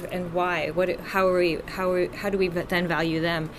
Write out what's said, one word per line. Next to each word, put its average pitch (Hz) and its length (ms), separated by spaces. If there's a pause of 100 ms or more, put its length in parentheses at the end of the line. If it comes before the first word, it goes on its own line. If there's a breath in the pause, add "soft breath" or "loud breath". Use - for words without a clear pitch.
(100)
and 180 220
why? 175 380
What, 180 300
how 190 280
are 180 100
we, 175 280
how 185 260
are, 180 220
how 202 160
do 196 80
we 185 100
v-, 175 140
then 180 260
value 160 320
them, 160 380